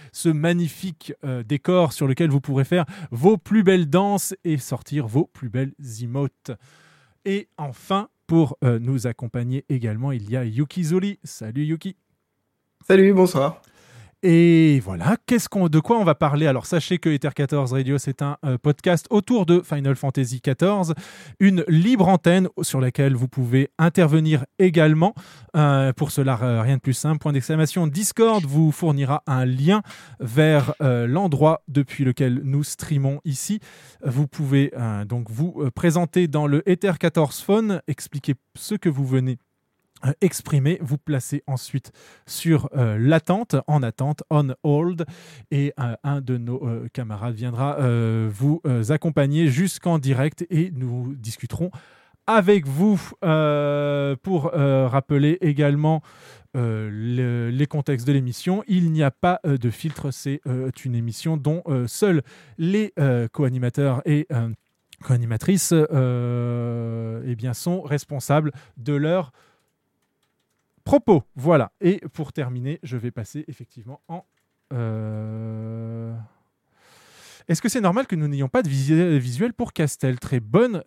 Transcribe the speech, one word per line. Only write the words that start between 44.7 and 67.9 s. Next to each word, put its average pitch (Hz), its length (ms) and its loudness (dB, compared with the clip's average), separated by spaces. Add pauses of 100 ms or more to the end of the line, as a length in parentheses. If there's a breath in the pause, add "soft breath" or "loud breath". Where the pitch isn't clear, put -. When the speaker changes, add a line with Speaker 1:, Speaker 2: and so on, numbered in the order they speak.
Speaker 1:
et, 143 300 -2
euh, 120 240 -4
un 143 160 -2
de 127 180 -4
nos, 120 300 -8
euh, 117 240 -6
camarades 110 420 -8
viendra, 127 460 -4
euh, 113 520 0
vous, 139 320 0
euh, 123 280 0
accompagner 151 560 2
jusqu'en 170 500 0
direct 135 520 -2
et 175 220 0
nous 127 460 -6
discuterons 120 540 -8 (560 soft breath)
avec 208 360 4
vous. 165 360 2 (240)
Euh, 147 960 0
pour, 170 320 -2
euh, 139 320 2
rappeler 143 540 2
également, 151 600 2 (560 soft breath)
euh, 110 360 -4
le, 120 580 -2
les 135 160 0
contextes 139 400 -4
de 147 60 2
l'émission, 139 560 -2
il 180 240 2
n'y 156 100 0
a 139 80 2
pas, 180 360 -2
euh, 139 120 0
de 120 100 -2
filtre, 143 440 -6
c'est, 143 340 -8
euh, 131 240 -4 (140)
une 127 100 -4
émission 117 420 -4
dont, 151 300 -2
euh, 127 220 -2
seuls 180 340 0 (340 soft breath)
les, 196 440 -2
euh, 123 320 2
co-animateurs 127 720 -2
et, 151 260 0
euh, 117 180 -2 (540)
co-animatrices, 120 720 0
euh, 120 1500 -2
eh 123 80 -4
bien, 120 180 -6
sont 175 300 -4
responsables 143 720 -2 (240 soft breath)